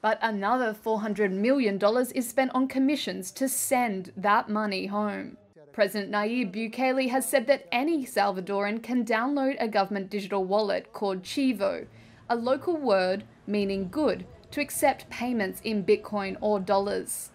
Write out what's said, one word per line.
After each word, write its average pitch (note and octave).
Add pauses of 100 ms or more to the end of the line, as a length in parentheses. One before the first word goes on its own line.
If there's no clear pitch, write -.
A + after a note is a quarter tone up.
But G#3+
another A3
four A3
hundred G#3
million G#3+
dollars A#3
is B3
spent C4
on C4
commissions C4
to C4+
send A#3
that G3+
money G#3
home. G3+ (340)
President G3+
Nayib G#3+
Bukele B3+
has B3+
said C4
that C4+
any C#4+
Salvadoran G3+
can A#3
download C4+
a A#3+
government G3
digital G3
wallet G3
called F#3+
Chivo, G3 (420)
a A#3+
local C4
word G3+ (220)
meaning G3
good, F#3 (240)
to D4
accept C#4
payments A3
in G#3+
Bitcoin G3+
or G#3
dollars. G3